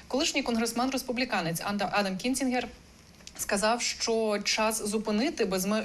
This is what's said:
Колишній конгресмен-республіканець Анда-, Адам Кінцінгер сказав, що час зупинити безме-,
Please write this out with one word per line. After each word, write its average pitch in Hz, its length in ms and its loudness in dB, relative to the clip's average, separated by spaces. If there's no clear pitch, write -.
Колишній 285 360 0
конгресмен-республіканець 233 1200 0
Анда-, 202 300 -2
Адам 190 260 0
Кінцінгер 254 500 0
сказав, 214 440 2
що 220 600 0
час 220 440 0
зупинити 220 580 0
безме-, 196 400 0